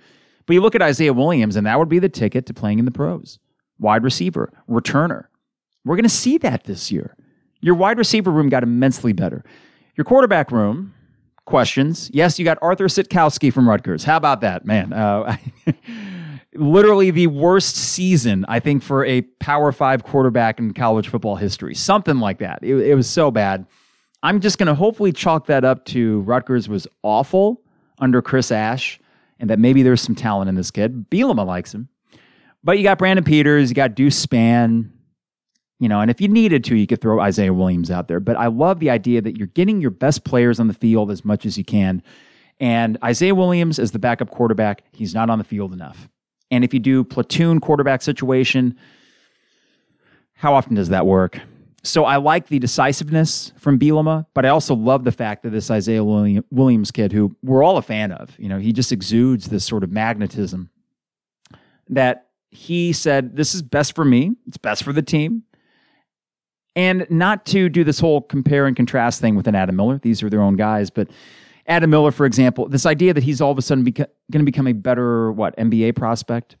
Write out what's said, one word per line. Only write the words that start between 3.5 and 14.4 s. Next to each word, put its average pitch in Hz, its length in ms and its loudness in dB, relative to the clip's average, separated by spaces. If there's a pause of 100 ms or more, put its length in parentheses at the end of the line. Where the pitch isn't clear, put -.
Wide 107 260 2
receiver, 131 500 -4 (160)
returner. 143 560 -2 (580)
We're 170 140 -2
gonna 233 100 4
see 254 300 0
that - 260 -4
this - 300 -10
year. - 200 -6 (460)
Your 175 160 2
wide 196 220 0
receiver 214 340 0
room 151 160 2
got 127 160 2
immensely 120 480 0
better. 87 320 -4 (520)
Your 151 100 -4
quarterback 220 440 4
room, 123 440 -2 (500)
questions. 139 680 0
Yes, 160 260 2
you 185 60 -2
got 160 160 2
Arthur 185 240 0
Sitkowski 165 680 0
from 127 160 4
Rutgers. 92 380 0
How 151 100 2
about 147 240 0
that, 92 260 -4